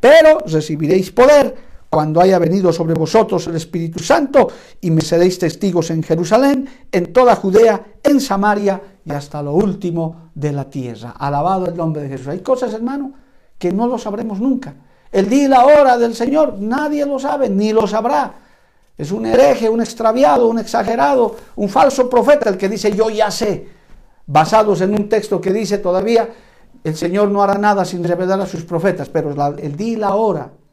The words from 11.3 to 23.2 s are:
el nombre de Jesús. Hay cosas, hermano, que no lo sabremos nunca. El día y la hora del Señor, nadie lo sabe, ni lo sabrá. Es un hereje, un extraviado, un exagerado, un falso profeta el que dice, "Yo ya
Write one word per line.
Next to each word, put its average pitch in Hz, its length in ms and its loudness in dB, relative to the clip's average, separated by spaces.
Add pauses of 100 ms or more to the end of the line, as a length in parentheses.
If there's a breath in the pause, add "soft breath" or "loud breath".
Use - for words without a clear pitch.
el 170 100 -8
nombre 160 260 -4
de 147 60 -10
Jesús. 131 180 -10
Hay 165 140 -8
cosas, 254 340 -4
hermano, 269 380 -8 (440 soft breath)
que 180 160 -4
no 214 140 -2
lo 240 120 -4
sabremos 214 420 -8
nunca. 240 340 -4 (360 soft breath)
El 202 200 0
día 277 140 2
y 277 40 0
la 254 160 6
hora 285 320 6
del 233 180 0
Señor, 262 440 0
nadie 277 480 -4
lo 277 120 -4
sabe, 277 300 -2
ni 208 240 0
lo 220 140 2
sabrá. 226 480 -2 (640 soft breath)
Es 147 120 -8
un 175 140 -6
hereje, 233 420 2
un 226 140 0
extraviado, 240 680 2
un 233 100 0
exagerado, 233 760 0 (220 loud breath)
un 202 140 -4
falso 262 400 2
profeta 254 400 4
el 190 80 -4
que 190 100 -2
dice, 208 240 -2
"Yo 220 160 0
ya 214 220 0